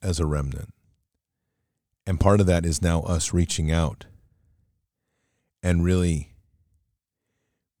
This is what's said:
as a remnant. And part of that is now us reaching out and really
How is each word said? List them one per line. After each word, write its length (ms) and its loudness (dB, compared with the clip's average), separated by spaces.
as 180 -4
a 60 0
remnant. 480 -6
And 160 -2
part 180 6
of 60 4
that 200 2
is 160 -2
now 200 0
us 320 -4
reaching 360 0
out 360 -2
and 220 0
really 500 0